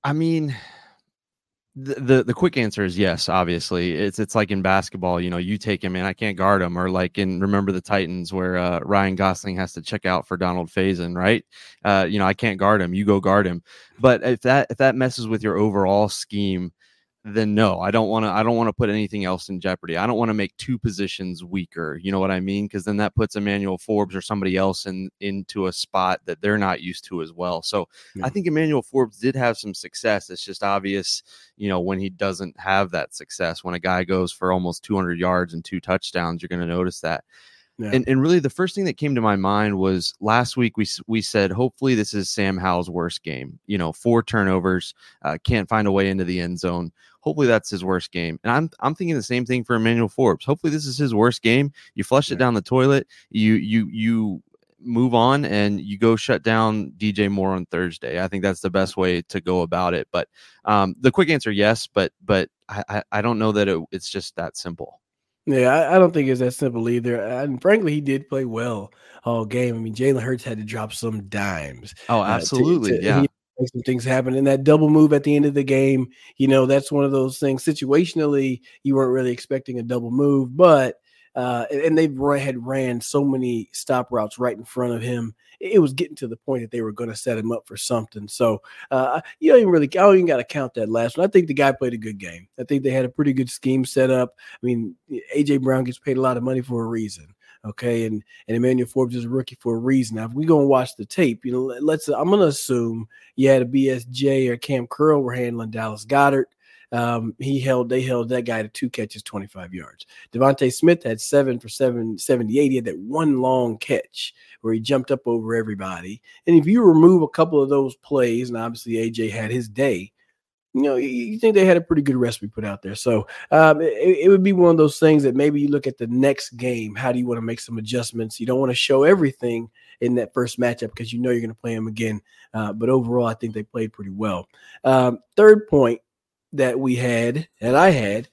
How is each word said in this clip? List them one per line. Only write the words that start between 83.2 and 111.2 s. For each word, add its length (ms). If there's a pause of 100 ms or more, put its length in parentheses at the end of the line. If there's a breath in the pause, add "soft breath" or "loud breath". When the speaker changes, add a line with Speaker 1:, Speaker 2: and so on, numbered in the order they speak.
Speaker 2:
many 480
stop 400
routes 280
right 180
in 60
front 300
of 80
him. 320 (260 soft breath)
It, 140
it 60
was 140
getting 240
to 100
the 80
point 280
that 80
they 100
were 100
gonna 240
set 220
him 140
up 160
for 100
something. 500
So, 340 (300 loud breath)
uh, 300 (180 loud breath)
you 120
don't 100
even 100
really, 160
I 140
don't 140
even 100
gotta 180
count 300
that 160
last 280
one. 100
I 20
think 180
the 60
guy 180
played 220
a 40
good 200
game. 300 (120)
I 40
think 200
they 80
had 140
a 40
pretty 240
good 160
scheme 360
set 240
up. 240 (280 loud breath)
I 40
mean, 300 (380)
A 100
J 140
Brown 260
gets 160
paid 180
a 40
lot 160
of 60
money 180
for 220
a 40
reason, 400 (360 soft breath)
okay? 420
And, 180 (240 soft breath)
and 100
Emmanuel 300
Forbes 280
is 100
a 40
rookie 300
for 160
a 40
reason. 380
Now, 80
if 80
we 120
gonna 200
watch 300
the 100
tape, 400
you 60
know, 100
let, 220
let's, 240
I'm 220
gonna 180
assume 600 (280 soft breath)
you 140
had 120
a 40
B 240
S 160
J 420
or 100
Cam 300
Curl 340
were 120
handling 380
Dallas 340
Goedert. 400 (460 soft breath)
Um, 460
he 220
held, 280
they 140
held 280
that 160
guy 180
to 40
two 220
catches, 320
twenty-five 540
yards. 320 (240 loud breath)
DeVonta 420
Smith 300
had 180